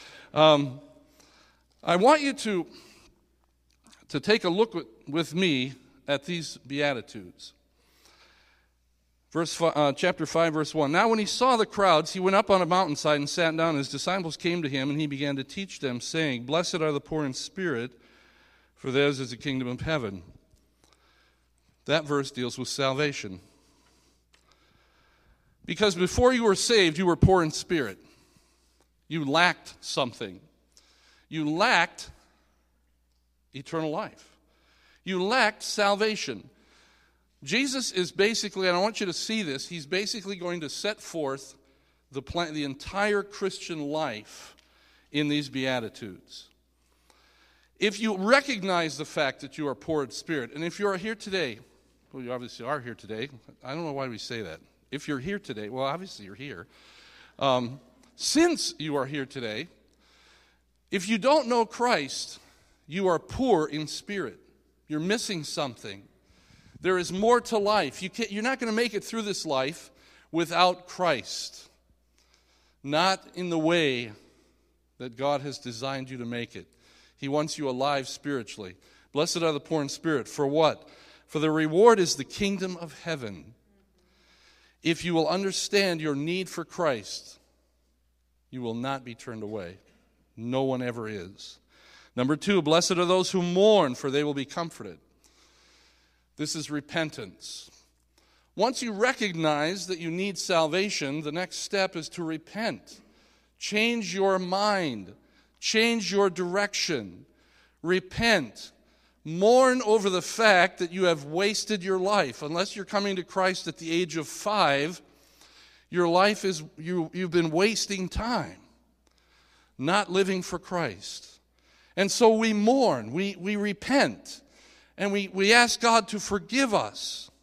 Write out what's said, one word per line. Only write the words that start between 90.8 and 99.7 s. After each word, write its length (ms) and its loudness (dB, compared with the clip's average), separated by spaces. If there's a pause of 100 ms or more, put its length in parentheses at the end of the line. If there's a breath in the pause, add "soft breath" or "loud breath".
ever 260 -6
is. 500 -12 (560 soft breath)
Number 220 2
two, 240 2
"Blessed 320 4
are 140 2
those 240 2
who 120 0
mourn, 520 6
for 160 -4
they 120 2
will 120 -2
be 100 -4
comforted." 540 -10 (1400 soft breath)
This 180 -6
is 160 -8
repentance. 1000 -8 (840 soft breath)
Once 280 0
you 100 -4
recognize 920 0